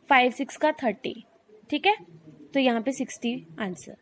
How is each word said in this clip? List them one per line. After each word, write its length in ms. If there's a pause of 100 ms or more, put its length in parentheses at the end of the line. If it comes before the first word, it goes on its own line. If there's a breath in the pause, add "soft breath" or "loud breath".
फ़ाइव 220
सिक्स 260
का 160
थर्टी, 520 (460)
ठीक 160
है, 100 (580)
तो 60
यहाँ 200
पे 120
सिक्सटी 540 (140)
answer। 420